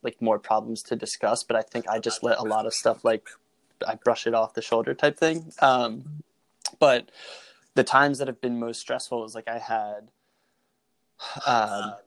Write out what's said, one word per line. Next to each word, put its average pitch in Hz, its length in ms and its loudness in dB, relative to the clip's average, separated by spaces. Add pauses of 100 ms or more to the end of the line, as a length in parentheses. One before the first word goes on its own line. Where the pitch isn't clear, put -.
like, 120 200 -6
more 110 160 2
problems 110 460 -2
to 120 120 -4
discuss, 110 460 -2
but 117 140 -2
I 110 60 0
think - 260 -8
I 110 100 -2
just 113 240 -4
let 117 160 2
a 117 60 -4
lot 110 200 0
of 110 80 -4
stuff, - 320 -2
like, 113 240 0 (580)
I 110 100 -4
brush 117 300 0
it 117 80 2
off 110 200 0
the 113 80 -6
shoulder 117 320 0
type 147 240 0
thing. 160 420 0
Um, 131 640 2 (560)
but 135 320 4 (640)
the 127 100 4
times 139 340 4
that 135 100 -4
have 123 120 -8
been 120 200 -2
most 117 200 -6
stressful 123 440 -6
is, 110 100 -14
like, 113 140 -10
I 117 100 -6
had, 107 500 -6 (1400)
um, 104 500 0 (120)